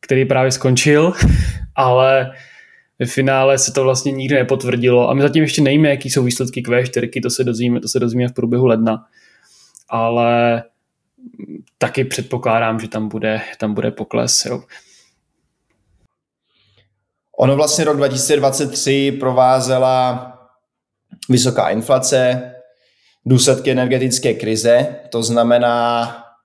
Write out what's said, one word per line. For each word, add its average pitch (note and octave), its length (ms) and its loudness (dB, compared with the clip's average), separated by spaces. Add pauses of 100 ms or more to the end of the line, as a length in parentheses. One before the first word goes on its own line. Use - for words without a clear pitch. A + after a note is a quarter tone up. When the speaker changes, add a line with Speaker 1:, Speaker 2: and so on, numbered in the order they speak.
Speaker 1:
který C3+ 240 0
právě C3 260 2
skončil, D3 600 2 (300)
<laughs> - 320 -8
ale C3 560 2 (680)
ve B2+ 60 -2
finále C3+ 520 2
se - 160 -2
to C3+ 100 0
vlastně C3 280 0
nikdy C3+ 240 -2
nepotvrdilo B2 720 0
a B2 40 0
my C#3 80 0
zatím C#3 220 2
ještě D3+ 180 -2
nevíme, D3 280 4
jaký C3+ 200 -4
jsou B2+ 140 0
výsledky B2 380 -4
Q B2 240 0
čtyřky, A#2+ 360 -6
to A#2+ 80 -4
se B2 140 -4
dozvíme, A#2+ 360 -2
to C3 80 -12
se C3 120 -2
dozvíme B2 280 -2
v B2+ 60 -8
průběhu A#2+ 320 0
ledna. A2+ 400 0 (840)
Ale A#2 760 0 (1120)
taky B2+ 280 -2
předpokládám, A#2 760 -2
že A2+ 80 -12
tam A2 220 -8
bude, G#2+ 320 -4 (180)
tam G#2+ 140 -4
bude G#2 180 -2
pokles, A#2+ 540 -4
jo. - 180 -8 (2750)
Speaker 2:
Ono C3+ 160 4
vlastně D3+ 300 0
rok D3+ 120 2
dva C#3+ 100 2
tisíce C3 280 0
dvacet C3+ 360 0
tři C#3 480 -2
provázela B2+ 1120 0 (960)
vysoká B2 400 2
inflace, B2+ 840 0 (760)
důsledky B2+ 460 2
energetické B2+ 640 0
krize, A2 640 0 (140)
to A#2 140 -4
znamená A#2+ 920 0 (300)